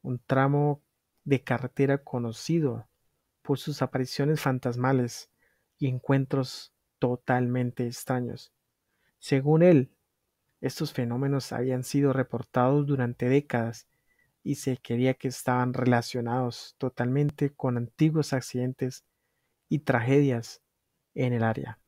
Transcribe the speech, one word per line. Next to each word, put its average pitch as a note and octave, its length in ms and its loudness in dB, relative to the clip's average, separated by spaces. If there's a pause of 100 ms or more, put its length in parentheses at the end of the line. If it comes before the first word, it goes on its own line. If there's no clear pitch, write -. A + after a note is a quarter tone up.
un B2+ 180 -6
tramo C#3+ 640 0 (420)
de C3+ 200 0
carretera C3+ 600 0
conocido A#2+ 840 -4 (540)
por C#3 160 -2
sus - 240 -8
apariciones C#3 600 -2
fantasmales B2+ 920 0 (460)
y C#3+ 100 -2
encuentros C3 840 -2 (260)
totalmente B2 880 0
extraños. B2 680 -6 (680)
Según D3 440 4
él, D#3+ 280 8 (680)
estos D3 320 -6
fenómenos C3 640 -2
habían B2+ 300 -2
sido C#3 300 2
reportados C3 720 0
durante B2 440 -2
décadas A#2+ 580 0 (560)
y C#3+ 120 -4
se B2+ 220 -4
creía B2+ 360 0
que - 160 -4
estaban B2 440 0
relacionados A#2+ 1040 0
totalmente C#3 760 -2
con B2 240 -2
antiguos D3+ 560 0
accidentes B2+ 720 -4 (640)
y D3+ 100 0
tragedias B2+ 840 0 (540)
en B2 180 0
el A2+ 100 0
área. - 440 -2